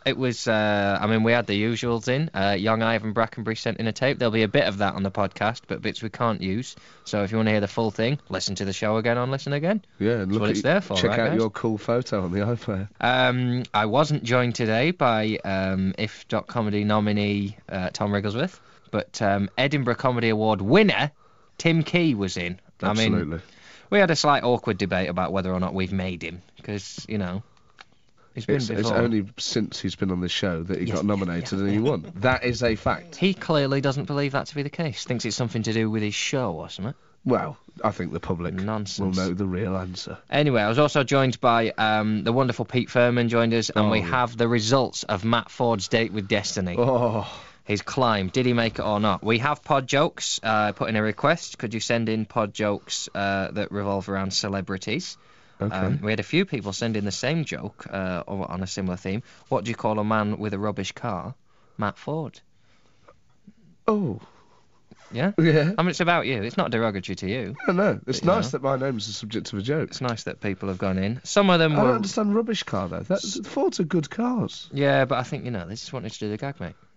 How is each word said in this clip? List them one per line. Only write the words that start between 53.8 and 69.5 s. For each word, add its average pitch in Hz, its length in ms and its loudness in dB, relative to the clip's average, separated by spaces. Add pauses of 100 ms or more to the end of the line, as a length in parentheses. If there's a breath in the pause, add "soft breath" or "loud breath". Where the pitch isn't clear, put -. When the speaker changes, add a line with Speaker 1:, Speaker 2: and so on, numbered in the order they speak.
Speaker 1:
around 95 240 -2
celebrities? 98 840 -4 (420 soft breath)
Speaker 2:
Okay. 101 160 -2
Speaker 1:
Um, 95 280 0
we 107 100 0
had 104 80 0
a 101 40 -8
few 175 200 0
people 101 300 -6
send 113 200 -2
in 101 120 -2
the 98 40 -2
same 147 360 -2
joke, - 440 -10
uh, 92 380 -4
o-, 98 140 -4
on 92 200 -6
a 92 40 -4
similar 92 320 -4
theme. 98 240 -4 (260 loud breath)
What 117 160 0
do 117 60 -4
you 113 60 -4
call 110 220 0
a 104 60 0
man 107 320 0
with 104 160 -4
a 98 60 -4
rubbish 101 340 -4
car? 101 440 -6 (420 soft breath)
Matt 101 180 -2
Ford. 151 420 -8 (1500 soft breath)
Speaker 2:
Oh. 202 340 0 (920 soft breath)
Speaker 1:
Yeah? 156 260 0
Speaker 2:
Yeah. 160 400 6
Speaker 1:
I 160 40 2
mean, 180 80 2
it's 151 100 -4
about 170 260 2
you. 120 160 -2
It's 117 140 -4
not 151 140 0
derogatory 98 460 0
to 92 120 -6
you. 113 260 -4 (140)
Speaker 2:
No, 294 60 4
no. 175 320 2
It's 127 140 -2
Speaker 1:
But, - 60 -4
you 175 80 6
Speaker 2:
nice 214 120 2
Speaker 1:
know. 151 120 -6
Speaker 2:
that 127 40 -6
my 135 140 2
name's 127 300 -2
the 110 60 -8
subject 104 400 -8